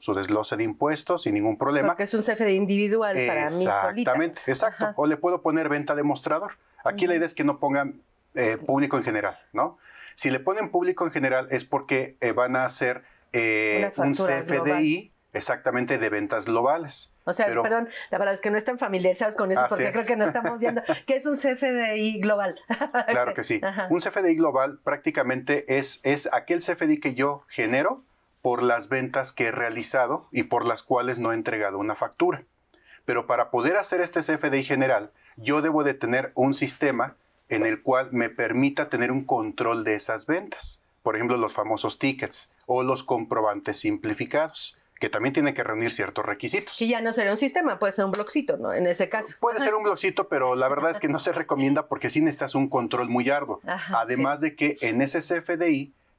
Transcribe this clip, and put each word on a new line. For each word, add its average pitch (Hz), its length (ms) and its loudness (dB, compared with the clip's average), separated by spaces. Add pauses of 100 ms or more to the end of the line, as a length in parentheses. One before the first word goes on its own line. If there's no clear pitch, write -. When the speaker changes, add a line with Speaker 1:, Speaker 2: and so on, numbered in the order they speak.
Speaker 1:
su 104 120 -2
desglose 98 440 0
de 165 60 0
impuestos, 147 600 -2
sin 104 120 0
ningún 107 220 0
problema. 143 320 2
Speaker 2:
Porque 175 140 2
es 202 100 -4
un 214 80 2
C 220 120 0
F 226 100 0
D 202 80 4
I 190 60 4
individual 202 580 2 (100)
para 151 200 0
mí 151 60 0
solita. 101 380 2
Speaker 1:
Exactamente, 170 580 0
exacto. 214 380 0
Speaker 2:
Ajá. 208 120 -2
Speaker 1:
O 147 100 2
le 151 80 4
puedo 175 260 0
poner 160 280 0
venta 147 260 0
de 147 80 0
mostrador. 151 500 -2 (300)
Aquí 202 240 0
la 175 60 4
Speaker 2:
Ujú. 170 40 2
Speaker 1:
idea 165 100 2
es - 80 -8
que 151 100 0
no 147 140 2
pongan, 139 420 -2 (320)
eh, 110 240 0
público 139 400 0
en 113 60 0
general, 104 360 -2 (140)
¿no? 123 240 -2 (380)
Si - 140 -2
le 262 120 0
ponen 311 300 -2
público 180 340 2
en 160 60 -2
general 131 400 0
es 127 120 0
porque, 135 560 -2
eh, 117 140 0
van 123 240 2
a 131 80 2
hacer, 123 380 -2 (300)
eh, 107 600 2
Speaker 2:
Una - 120 2
Speaker 1:
un 139 80 2
Speaker 2:
factura 180 240 2
Speaker 1:
C - 40 -8
F 139 180 0
D 151 200 2
I, 156 140 4
Speaker 2:
global. 196 160 -10 (220)
Speaker 1:
exactamente, 123 640 -2
de 110 120 0
ventas 104 360 -2
globales. 135 680 0 (160)
Speaker 2:
O 180 60 -2
sea, 214 140 2
Speaker 1:
Pero 226 160 2
Speaker 2:
perdón, 233 260 0 (220)
la, 190 80 -2
para 202 140 2
los 196 60 -4
que 208 120 -2
no 214 60 2
están 240 200 -2
familiarizados 196 580 2
con 190 160 0
eso, 185 100 4
Speaker 1:
Así 127 80 2
Speaker 2:
porque 180 180 0
Speaker 1:
es. 185 80 -2
Speaker 2:
creo 226 100 0
que 240 100 2
no 214 100 2
estamos 226 340 -2
viendo, 233 240 0
Speaker 1:
<laughs> - 240 -4
Speaker 2:
¿qué 269 80 2
es 269 100 -2
un 294 100 0
C 277 160 0
F 254 220 0
D 226 240 0
I 214 240 -2
global? 202 380 0 (100)
<laughs> 254 380 -2
Speaker 1:
Claro 123 260 0
que 113 100 -4
sí. 110 200 0
Speaker 2:
Ajá. 190 260 -2
Speaker 1:
Un 170 100 4
C 202 100 -2
F 202 120 -2
D 175 100 6
I 160 40 6
global 139 480 2
prácticamente 143 960 0
es, - 240 -6
es 143 280 0
aquel 170 300 0
C 175 120 -2
F 165 120 -2
D 151 80 6
I 151 60 0
que 131 160 -2
yo 139 320 0
genero 135 560 0 (400)
por 120 180 0
las 120 280 2
ventas 131 420 -2
que 117 160 0
he 110 40 0
realizado 117 800 -2
y 123 120 -2
por 117 240 0
las 113 160 -2
cuales 123 340 0
no 117 140 -2
he 113 40 0
entregado 107 440 -2
una 107 160 -2
factura. 151 480 -2 (640)
Pero 120 200 0
para 127 240 2
poder 127 260 2
hacer 180 260 0
este 170 200 0
C 160 120 0
F 147 180 0
D 139 80 2
I 131 40 -4
general, 127 460 2 (260)
yo 143 280 0
debo 151 200 2
de 139 120 2
tener 127 400 -2
un 135 180 4
sistema 135 640 -2 (340)
en 113 160 0
el 107 160 0
cual 131 300 2
me 117 180 0
permita 127 580 0
tener 123 240 -2
un 135 140 -2
control 113 580 -2
de 107 120 0
esas 110 320 -6
ventas. - 520 -6 (220)
Por 110 140 0
ejemplo, 120 220 0
los 110 160 0
famosos 107 440 -2
tickets - 540 -4 (160)
o 127 160 2
los 127 200 0
comprobantes 107 760 -2
simplificados, 107 960 -2 (240)
que 110 100 -2
también 123 240 -2
tienen 143 200 2
que 123 100 -2
reunir 110 280 -2
ciertos 104 340 -4
requisitos. 117 520 -4
Speaker 2:
Que 226 100 -2
ya 233 140 0
no 226 100 0
sería 220 200 2
un 220 60 0
sistema, 277 400 0
puede 196 160 0
ser 196 120 0
un 196 60 0
bloccito, 208 460 -2
¿no? 101 160 -2
En 175 140 2
ese 175 220 0
caso. 220 300 -6
Speaker 1:
Puede 233 180 0
Speaker 2:
Ajá. 185 80 0
Speaker 1:
ser 214 100 0
un 214 80 0
bloccito, 190 440 0
pero 131 280 2
la 127 120 2
verdad 143 220 2
es 165 100 -4
que 160 80 -2
no 147 120 0
se 180 120 0
recomienda 143 560 0
porque 131 220 -2
sí 151 120 2
necesitas 147 340 0
un 135 140 2
control 123 400 0
muy 123 200 2
arduo. 143 380 0
Speaker 2:
Ajá, 175 340 -2
Speaker 1:
Además 135 380 0
Speaker 2:
sí. 156 80 0
Speaker 1:
de 151 80 -4
que - 260 0
en 120 200 0
ese 147 200 0
C 175 160 -2
F 170 200 -4
D 170 120 2
I 143 240 0 (260)